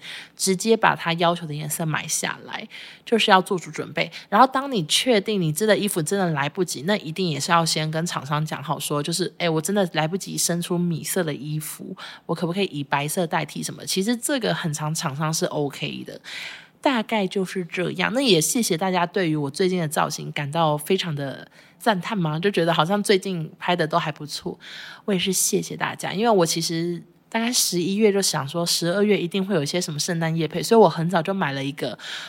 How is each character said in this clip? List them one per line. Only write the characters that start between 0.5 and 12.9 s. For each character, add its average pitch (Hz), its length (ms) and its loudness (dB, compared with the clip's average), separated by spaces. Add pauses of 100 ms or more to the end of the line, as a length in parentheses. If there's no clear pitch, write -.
接 220 220 4
把 170 180 6
他 165 180 -2
要 170 220 2
求 175 100 -10
的 147 80 -8
颜 151 160 -6
色 165 160 -4
买 156 220 -2
下 - 380 -4
来， - 200 -10 (380)
就 233 160 2
是 220 100 2
要 190 120 10
做 185 180 -2
足 160 100 -14
准 - 220 -8
备。 147 60 -6 (320)
然 202 100 4
后 254 60 10
当 269 260 0
你 190 140 0
确 226 340 2
定 202 220 0
你 160 100 2
织 180 140 0
的 208 100 6
衣 190 120 0
服 185 140 -2
真 175 160 0
的 185 120 2
来 143 180 0
不 185 160 -2
及， 151 200 -8
那 196 140 2
一 160 140 -6
定 185 160 -2
也 143 120 -2
是 160 120 0
要 170 140 6
先 156 240 0
跟 160 160 -2
厂 - 200 -4
商 151 200 0
讲 147 180 -6
好 143 160 -4
说， 147 220 -2
就 156 100 -4
是 175 280 -2
，“哎， 170 100 0
我 160 100 2
真 196 160 -2
的 190 180 2
来 156 140 0
不 175 80 -4
及 160 220 -6
生 175 240 0
出 175 160 -2
米 170 260 0
色 180 200 0
的 147 100 -2
衣 151 260 -4
服， - 360 -10 (320)
我 170 80 -2
可 175 100 -4
不 165 80 0
可 202 80 -2
以 190 40 0
以 143 180 -4
白 143 240 -2